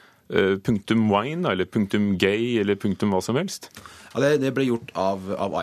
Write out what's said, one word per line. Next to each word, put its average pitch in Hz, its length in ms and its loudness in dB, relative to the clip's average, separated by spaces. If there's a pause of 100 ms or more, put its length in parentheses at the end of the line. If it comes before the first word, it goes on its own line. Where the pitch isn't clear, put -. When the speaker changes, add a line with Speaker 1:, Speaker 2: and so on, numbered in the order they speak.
(280)
Speaker 1:
eh, 98 320 2
punktum 113 480 2
wine, 117 360 2
da, 131 80 0
eller 90 120 0
punktum 101 540 0
gay, 110 400 2
eller 101 180 2
punktum 101 320 -2
hva 92 140 0
som 117 140 -2
helst? - 340 -6 (420)
Speaker 2:
Ja, - 80 -4
det, 143 220 2
det 135 100 -2
ble 131 140 0
gjort 120 280 -2
av, 95 380 -2
av 95 200 -4 (100)